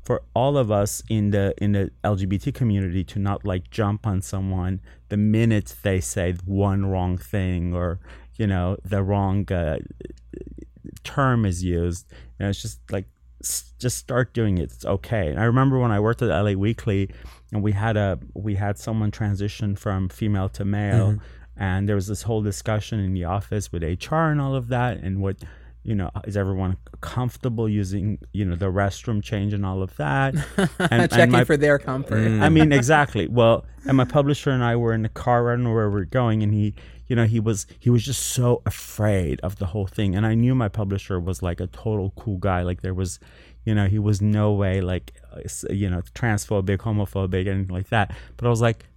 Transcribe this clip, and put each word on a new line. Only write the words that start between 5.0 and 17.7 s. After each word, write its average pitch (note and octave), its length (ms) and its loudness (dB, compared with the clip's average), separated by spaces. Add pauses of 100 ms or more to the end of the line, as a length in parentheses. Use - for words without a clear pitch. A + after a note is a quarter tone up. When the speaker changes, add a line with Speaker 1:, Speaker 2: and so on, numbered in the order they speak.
Speaker 1:
the G#2 80 -2
minute G#2+ 680 2
they F#2+ 180 2
say F2+ 320 -2 (100)
one G2 440 0
wrong F#2 320 0
thing F2+ 560 -2
or, F2 240 -2 (360)
you A2 120 0
know, F#2 360 0
the G2 200 -2
wrong, G2 480 0
uh, E2 260 0 (1300)
term B2+ 420 2
is F2+ 180 -2
used. F2 420 -2 (340)
You G2 60 -2
know, G2+ 40 0
it's G2+ 120 -4
just, - 180 -12 (120)
like, G2+ 140 -4 (380)
s-, - 360 -8
just B2 180 -2
start B2+ 360 -2
doing G#2+ 240 2
it. C#2 140 -2
It's - 140 -16
okay. F#2+ 440 -2
And C#2+ 100 -4
I G#2+ 40 2
remember C3 360 4
when A#2+ 120 2
I G2+ 80 2
worked A2 220 0
at A2 100 2
L G2 160 2
A G2 80 2
Weekly, G2 540 0 (420)
and G#2+ 100 -2
we G#2 120 2